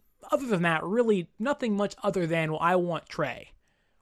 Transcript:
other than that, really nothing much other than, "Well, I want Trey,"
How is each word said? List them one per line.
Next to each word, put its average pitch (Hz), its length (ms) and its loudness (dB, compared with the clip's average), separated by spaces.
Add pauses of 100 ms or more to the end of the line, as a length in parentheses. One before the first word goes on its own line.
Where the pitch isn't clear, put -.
(320)
other 277 160 0
than 185 160 2
that, 160 200 2
really 208 540 2
nothing 233 400 -2
much 202 240 -2
other 190 240 0
than, 160 260 0
"Well, 156 80 -4
I 180 180 4
want 175 300 -2
Trey," 127 460 -6 (480)